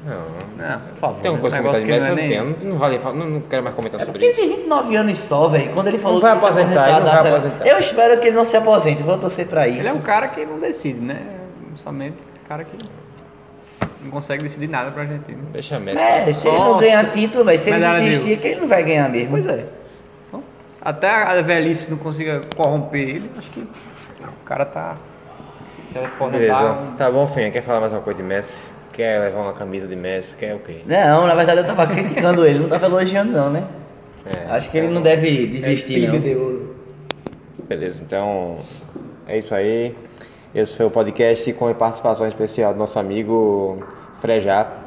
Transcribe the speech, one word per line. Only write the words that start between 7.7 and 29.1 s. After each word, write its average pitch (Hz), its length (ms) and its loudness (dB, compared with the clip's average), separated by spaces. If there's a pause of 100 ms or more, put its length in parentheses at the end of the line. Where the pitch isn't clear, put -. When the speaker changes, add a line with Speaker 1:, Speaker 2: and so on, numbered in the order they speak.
Speaker 3:
espero 233 420 4
que 240 80 2
ele 226 80 4
não 226 80 4
se 226 120 2
aposente, 175 460 4
vou 180 160 0
torcer 175 280 -4
pra 151 220 2
isso. 123 120 -2
Speaker 2:
Ele 214 80 -2
é 277 40 -2
um 302 80 -2
cara 214 280 0
que 151 160 -8
não 151 160 -10
decide, 127 400 -6
né? 127 200 -6 (560)
Somente 147 400 -12 (280)
um - 40 -20
cara 156 160 -10
que 185 120 -18 (1300)
não 135 80 -12
consegue 143 320 -6
decidir 147 260 -8
nada 135 220 -4
pra 147 120 -10
Argentina. 147 360 -10 (140)
Speaker 1:
Deixa 139 260 -8
Messi, 98 240 -4
Speaker 3:
É, 233 180 4
Speaker 1:
cara. 160 120 2
Speaker 3:
se 151 160 0
ele 160 80 4
Speaker 2:
Só 185 160 4
Speaker 3:
não 190 60 6
ganhar 214 260 6
Speaker 2:
se 220 80 -2
Speaker 3:
título, 220 320 2
velho, 165 140 6
se 202 120 0
ele 170 80 2
Speaker 2:
medalha 170 220 4
de - 60 2
Speaker 3:
desistir, 147 240 2
Speaker 2:
ouro. - 20 4
Speaker 3:
é 214 100 0
que - 60 -2
ele - 120 -4
não 339 80 -2
vai 185 140 4
ganhar 151 260 2
mesmo. 120 220 -2
Speaker 2:
Pois 139 160 0
é. 113 180 -4 (640)
Então, - 140 -14 (400)
até 151 280 -2
a 185 320 2
velhice 160 480 0
não 156 80 -4
consiga 156 420 -4 (160)
corromper 143 520 0
ele, 190 300 -8
acho - 120 -18
que - 100 -14
o - 840 -20
cara 135 180 -2
tá 82 320 -8 (840)
se - 200 -14
aposentar. 127 400 -4
Speaker 1:
Beleza. 110 400 4 (180)
Tá 131 140 2
bom, 139 160 2
Finha. 131 240 -2
Quer 117 120 -4
falar 117 180 0
mais 110 120 0
uma 107 80 -4
coisa 101 160 -6
de 92 60 -10
Messi? 98 480 -6 (220)
Quer 110 280 0